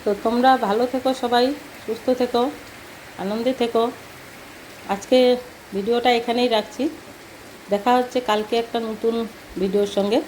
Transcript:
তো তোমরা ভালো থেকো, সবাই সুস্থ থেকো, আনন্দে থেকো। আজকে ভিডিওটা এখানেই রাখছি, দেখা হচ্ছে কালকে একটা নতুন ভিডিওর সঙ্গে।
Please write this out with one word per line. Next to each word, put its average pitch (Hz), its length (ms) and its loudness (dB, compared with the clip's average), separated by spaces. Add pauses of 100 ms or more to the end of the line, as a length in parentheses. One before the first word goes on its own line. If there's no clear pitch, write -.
তো 208 80 2 (140)
তোমরা 240 260 6 (160)
ভালো 214 160 2 (100)
থেকো, 262 200 0
সবাই 240 320 2 (400)
সুস্থ 220 200 -6 (160)
থেকো, 240 200 2 (760)
আনন্দে 220 440 -2
থেকো। 233 220 2 (1040)
আজকে 202 280 2 (580)
ভিডিওটা 233 340 2 (100)
এখানেই 240 360 2
রাখছি, 214 280 -2 (880)
দেখা 202 280 2
হচ্ছে 247 200 0 (120)
কালকে 214 340 0
একটা 233 160 -4
নতুন 226 360 0 (460)
ভিডিওর 202 360 2
সঙ্গে। 202 300 2